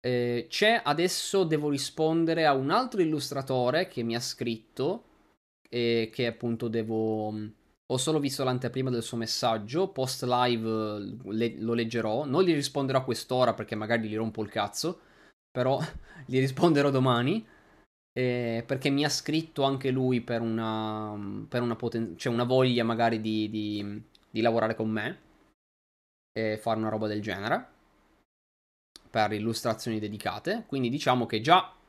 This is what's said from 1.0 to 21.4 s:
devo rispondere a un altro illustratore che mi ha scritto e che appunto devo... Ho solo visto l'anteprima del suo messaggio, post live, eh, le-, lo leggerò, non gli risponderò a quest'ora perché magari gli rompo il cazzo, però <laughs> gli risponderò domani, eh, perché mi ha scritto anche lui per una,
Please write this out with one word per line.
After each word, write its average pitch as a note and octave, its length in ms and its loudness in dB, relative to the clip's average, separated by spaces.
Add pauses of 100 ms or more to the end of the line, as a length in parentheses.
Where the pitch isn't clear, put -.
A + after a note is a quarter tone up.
devo D3+ 240 0
rispondere D#3+ 760 0
a F#3 80 6
un C3+ 160 0
altro A3+ 320 2
illustratore C3+ 880 0
che B2 160 -6
mi A#2 120 -2
ha A#2+ 40 -2
scritto B2+ 840 -4 (640)
e A#2 460 0
che A#2+ 140 0
appunto A#2 400 -4
devo... A2 640 -2 (540)
Ho B2+ 100 0
solo D#3 220 2
visto C#3 240 -2
l'anteprima B2+ 460 0
del A#2 140 0
suo A#2+ 140 -6
messaggio, A#2 720 -2
post C3 340 -4
live, B2 440 2
eh, G#2+ 500 -4 (140)
le-, A2+ 280 0
lo A2+ 140 -2
leggerò, A#2 520 0
non C#3 160 2
gli F3 120 4
risponderò C3+ 460 0
a C3 40 -2
quest'ora B2+ 500 2
perché A2 220 -6
magari A2 320 0
gli G#2+ 80 -4
rompo A2 260 -2
il G#2 80 -4
cazzo, A2+ 520 -4 (500)
però B2+ 280 2
<laughs> - 460 -10
gli B2+ 140 2
risponderò C#3+ 500 4
domani, C3 560 2 (680)
eh, B2 540 -2
perché C#3 240 -2
mi C#3+ 160 2
ha C#3+ 40 0
scritto D3+ 540 -2
anche C3+ 280 0
lui B2+ 300 2
per A#2 200 -2
una, G#2+ 1040 -4